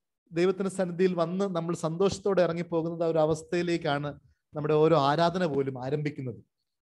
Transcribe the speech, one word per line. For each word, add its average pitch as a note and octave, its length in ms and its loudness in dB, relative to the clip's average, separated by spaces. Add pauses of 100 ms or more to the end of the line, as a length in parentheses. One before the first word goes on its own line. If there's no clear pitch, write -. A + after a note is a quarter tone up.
(320)
ദൈവത്തിന്റെ F#3+ 400 0
സന്നിധിയിൽ F#3 420 0
വന്ന് F3+ 420 -2
നമ്മൾ E3 200 -4
സന്തോഷത്തോടെ F#3 640 0
ഇറങ്ങിപ്പോകുന്നത് E3+ 640 -2
ആ E3 40 0
ഒരു E3 100 0
അവസ്ഥയിലേക്കാണ് D#3+ 1040 -2 (360)
നമ്മുടെ D3+ 180 0
ഓരോ D#3 260 6
ആരാധന E3 460 2
പോലും C3+ 400 -2
ആരംഭിക്കുന്നത്. D3 580 -6 (460)